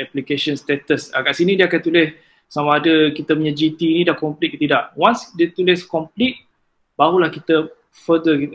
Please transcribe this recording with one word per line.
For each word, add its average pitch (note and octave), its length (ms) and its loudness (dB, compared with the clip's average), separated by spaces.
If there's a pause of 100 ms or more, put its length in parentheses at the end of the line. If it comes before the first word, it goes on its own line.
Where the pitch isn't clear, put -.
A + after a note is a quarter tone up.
application C#3 560 -6
status. - 560 -4
Ah, C3 80 -2
kat C#3 160 -4
sini F#3 240 2
dia F3+ 80 4
akan F#3 160 0
tulis D#3+ 320 2 (320)
sama D3 320 0
ada D#3 320 4
kita D3+ 240 -2
punya D#3 160 -2
G D#3 240 -2
T F3 80 -4
ni E3 240 2
dah D#3 80 0
complete D#3 400 -6
ke D3+ 80 -2
tidak. C#3 320 0
Once A3+ 400 0
dia E3+ 160 0
tulis F3+ 320 0
complete, G3+ 560 -4 (560)
barulah E3 320 2
kita D#3+ 400 -2 (240)
further, D#3+ 640 0